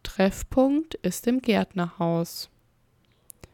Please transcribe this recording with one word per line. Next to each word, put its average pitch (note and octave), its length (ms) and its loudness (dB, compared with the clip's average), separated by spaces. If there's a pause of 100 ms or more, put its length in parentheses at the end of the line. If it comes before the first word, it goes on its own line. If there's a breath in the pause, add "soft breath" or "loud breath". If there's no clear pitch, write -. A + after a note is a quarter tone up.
Treffpunkt C4+ 960 0
ist - 300 -6
im B3 140 2
Gärtnerhaus. F3 1120 -2 (1040 soft breath)